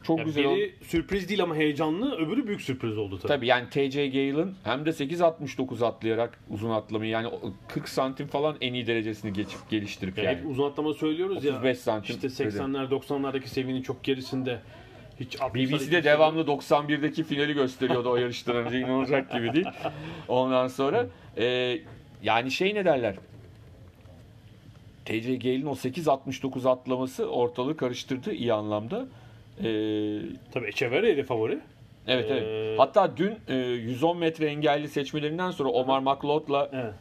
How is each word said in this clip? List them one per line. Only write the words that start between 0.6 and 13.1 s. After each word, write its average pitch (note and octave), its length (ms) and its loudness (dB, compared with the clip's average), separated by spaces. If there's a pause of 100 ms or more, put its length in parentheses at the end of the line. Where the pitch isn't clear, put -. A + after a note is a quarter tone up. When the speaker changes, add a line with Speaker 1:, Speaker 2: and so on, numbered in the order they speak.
Speaker 2:
sürpriz E3+ 460 -2
değil F#3+ 140 0
ama E3 140 0
heyecanlı, D#3 600 2
öbürü F#3+ 300 0
büyük G#3 140 -4
sürpriz A#2 380 -4
oldu G2 200 -4
tabii. - 100 -4
Speaker 1:
Tabii C3+ 180 2
yani B2 240 4
T C#3 200 0
J C#3+ 180 0
Gale'ın C#3 460 0 (100)
hem C3+ 220 -2
de D#3+ 60 0
sekiz D#3+ 280 -4
altmış D#3+ 380 0
dokuz C3 240 -2
atlayarak A2+ 580 0 (100)
uzun A2 200 -4
atlamayı, A2 400 -2
yani A2+ 180 0
o G#2+ 240 -8 (160)
kırk D3 200 -6
santim C3+ 380 -2
falan D3+ 340 0
en B2 140 -2
iyi B2 120 -2
derecesini A2 460 -2
geçip - 380 -6
geliştirip G2+ 480 -4
Speaker 2:
Ya G2+ 60 0
Speaker 1:
yani. F2+ 140 2
Speaker 2:
hep F2 120 -8
uzun C#3+ 200 0
atlama D3+ 240 -2
söylüyoruz D#3 500 -2
ya. C#3+ 80 4
Speaker 1:
Otuz B2+ 120 -4
beş B2+ 140 2
santim A2 360 -2
Speaker 2:
İşte G#2 80 -8
Speaker 1:
dedi. C3 120 -4
Speaker 2:
seksenler, C3 560 -2
doksanlardaki C3+ 600 -2